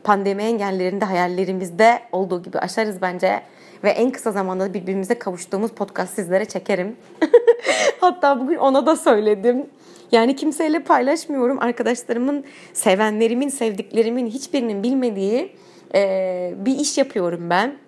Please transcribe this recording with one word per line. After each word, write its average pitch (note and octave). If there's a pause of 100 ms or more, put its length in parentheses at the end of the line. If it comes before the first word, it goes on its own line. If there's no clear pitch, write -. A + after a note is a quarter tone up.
Pandemi G3
engellerini G3
de A3
hayallerimizde F#3 (120)
olduğu F3+
gibi F#3
aşarız G3
bence. F#3 (420)
Ve G3
en A#3+
kısa A#3
zamanda F#3+
birbirimize F#3+
kavuştuğumuz G3
podcast F#3
sizlere F#3+
çekerim. G3 (520)
<laughs> C#5+
Hatta D4
bugün C#4
ona C4+
da D#4+
söyledim. G#3+ (460)
Yani A#3
kimseyle D#4
paylaşmıyorum. C4+
Arkadaşlarımın, A#3+ (280)
sevenlerimin, A3
sevdiklerimin A3+
hiçbirinin A3+
bilmediği, A#3+ (400)
e, F#3
bir B3
iş C#4+
yapıyorum F3
ben. G#3 (120)